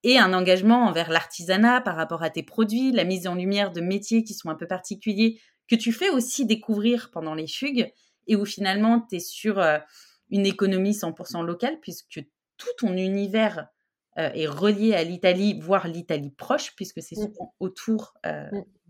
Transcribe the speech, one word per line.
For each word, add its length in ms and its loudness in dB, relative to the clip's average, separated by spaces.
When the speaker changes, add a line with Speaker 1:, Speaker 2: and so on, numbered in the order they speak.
Speaker 1:
Et 120 6
un 160 6
engagement 540 6
envers 240 0
l'artisanat 680 2
par 160 -4
rapport 260 -4
à 80 0
tes 140 -8
produits, 480 0
la 100 2
mise 240 -2
en 80 -4
lumière 380 0
de 80 -6
métiers 420 0
qui 120 -8
sont 160 -10
un 40 -4
peu 140 -12
particuliers, 720 -2
que 60 4
tu 180 0
fais 180 0
aussi 360 -2
découvrir 680 0
pendant 220 -6
les 140 -8
fugues, 440 -2
et 80 2
où 80 0
finalement 560 2
t'es 180 -8
sur, 400 -4
euh, 200 4
une 140 2
économie 480 2
cent 180 -6
pour 140 -14
cent 160 -6
locale, 380 -4
puisque 400 -14
tout 120 -12
ton 180 -2
univers, 720 -2
euh, 160 -2
est 120 -4
relié 480 2
à 100 2
l'Italie, 560 2
voire 260 0
l'Italie 440 -6
proche, 460 -4
puisque 260 -12
c'est 140 -16
Speaker 2:
Mm. 60 -6
Speaker 1:
souvent 380 -10
autour, 540 -6
euh, 260 -8
Speaker 2:
Mm. 100 -6